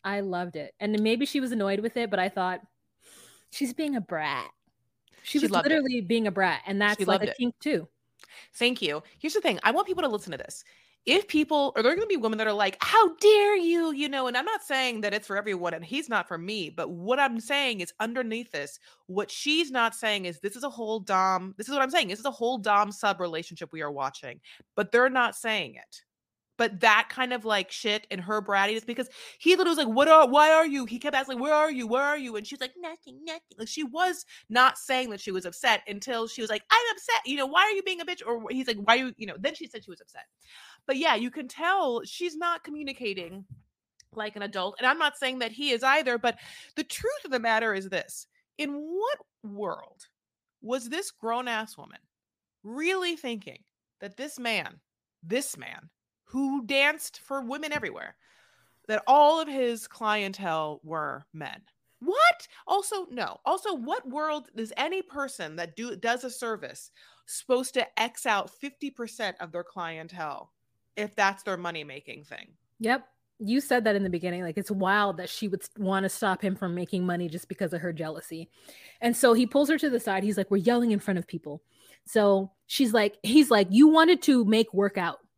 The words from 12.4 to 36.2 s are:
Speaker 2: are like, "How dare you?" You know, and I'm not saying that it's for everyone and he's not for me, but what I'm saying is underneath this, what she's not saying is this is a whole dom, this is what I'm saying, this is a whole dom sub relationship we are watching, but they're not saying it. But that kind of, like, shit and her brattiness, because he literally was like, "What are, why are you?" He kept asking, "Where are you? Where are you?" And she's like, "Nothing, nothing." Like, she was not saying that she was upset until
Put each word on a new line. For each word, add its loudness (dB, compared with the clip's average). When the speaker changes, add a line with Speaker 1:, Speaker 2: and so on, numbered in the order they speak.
Speaker 2:
are 2
like, 0
"How 6
dare 8
you?" 0
You -4
know, -2
and -2
I'm 0
not -4
saying -2
that -2
it's -4
for -4
everyone -2
and -8
he's -6
not -2
for -6
me, -6
but -6
what -2
I'm 2
saying -2
is -8
underneath -4
this, -8
what -4
she's -2
not 0
saying -2
is -8
this -6
is -10
a -6
whole -6
dom, 0
this -10
is -8
what 0
I'm 0
saying, 2
this -6
is -8
a 0
whole -2
dom 2
sub -2
relationship -8
we -12
are -4
watching, -8
but -2
they're 6
not 2
saying -4
it. -20
But 0
that 4
kind -4
of, -6
like, 0
shit -4
and -6
her -4
brattiness, 0
because -6
he 6
literally 4
was 0
like, -2
"What 6
are, 12
why 8
are 8
you?" -4
He -8
kept -4
asking, -2
"Where 2
are 4
you? -4
Where 0
are 0
you?" -8
And -6
she's -14
like, -6
"Nothing, -16
nothing." -12
Like, -12
she -6
was -2
not 6
saying -2
that -10
she -8
was -4
upset 2
until -6